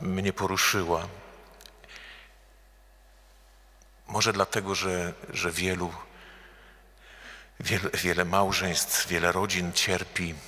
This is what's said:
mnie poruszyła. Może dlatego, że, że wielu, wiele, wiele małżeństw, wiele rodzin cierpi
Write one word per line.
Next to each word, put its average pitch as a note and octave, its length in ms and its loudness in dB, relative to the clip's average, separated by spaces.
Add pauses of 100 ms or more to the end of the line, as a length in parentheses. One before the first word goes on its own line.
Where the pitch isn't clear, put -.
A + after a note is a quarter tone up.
mnie F#2+ 320 0
poruszyła. F#2 760 2 (3000)
Może A2 260 4
dlatego, G2 420 2
że, F2+ 380 0 (180)
że - 200 -2
wielu, F2+ 440 0 (1700)
wiele, - 300 0
wiele F2+ 340 2
małżeństw, F#2+ 840 2
wiele E2+ 240 4
rodzin F#2 400 0
cierpi F2 600 -2 (140)